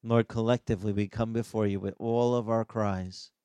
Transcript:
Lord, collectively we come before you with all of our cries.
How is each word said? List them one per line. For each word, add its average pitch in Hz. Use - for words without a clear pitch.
Lord, 117
collectively 110
we 101
come 113
before 110
you 98
with 98
all 120
of 117
our 113
cries. 95